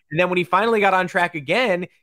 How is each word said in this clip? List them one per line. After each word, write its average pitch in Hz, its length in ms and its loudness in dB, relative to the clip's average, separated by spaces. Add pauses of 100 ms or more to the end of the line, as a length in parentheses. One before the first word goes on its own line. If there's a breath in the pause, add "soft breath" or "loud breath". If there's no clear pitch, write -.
(120)
And 151 80 -4
then 180 100 2
when 180 80 -2
he 175 60 0
finally 214 360 0
got 196 140 2
on 185 140 2
track 175 280 -2
again, 180 500 -2 (180)